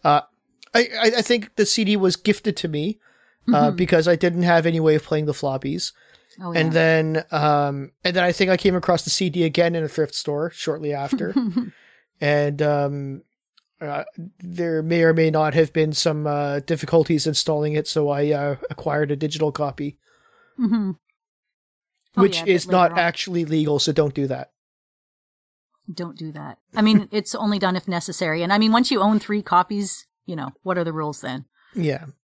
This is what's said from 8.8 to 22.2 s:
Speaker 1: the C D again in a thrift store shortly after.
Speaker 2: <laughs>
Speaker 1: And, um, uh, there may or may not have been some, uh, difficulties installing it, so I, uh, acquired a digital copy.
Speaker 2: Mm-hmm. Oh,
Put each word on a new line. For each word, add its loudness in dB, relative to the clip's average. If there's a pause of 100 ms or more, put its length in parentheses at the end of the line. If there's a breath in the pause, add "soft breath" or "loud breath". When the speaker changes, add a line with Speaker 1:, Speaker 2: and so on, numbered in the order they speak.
Speaker 1:
the -6
C 0
D 0
again 2
in -2
a -4
thrift -2
store -4
shortly -6
after. -4
Speaker 2:
<laughs> 0 (760 loud breath)
Speaker 1:
And, 0
um, -2 (580)
uh, -8 (360)
there -4
may 2
or 6
may 4
not 2
have 4
been 2
some, -2
uh, -2
difficulties 2
installing 0
it, -2
so 0
I, 0
uh, 0 (160)
acquired -2
a 0
digital -2
copy. -6 (600 soft breath)
Speaker 2:
Mm-hmm. 0 (1200)
Oh, 4